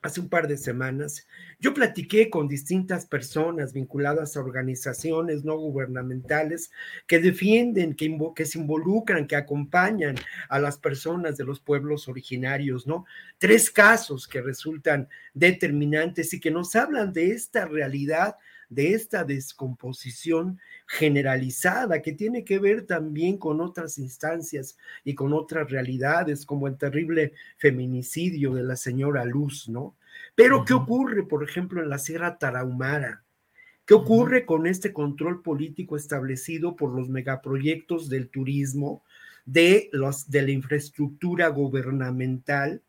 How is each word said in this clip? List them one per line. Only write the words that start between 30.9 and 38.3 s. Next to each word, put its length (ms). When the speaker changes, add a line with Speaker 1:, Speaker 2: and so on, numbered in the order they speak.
Speaker 1:
por 200
ejemplo, 400
en 60
la 80
Sierra 400
Tarahumara? 840
¿Qué 80
ocurre 460
Speaker 2:
Ujú. 60
Speaker 1:
con 220
este 260
control 480
político 560
establecido 800
por 180
los 140
megaproyectos 1000
del 220
turismo, 760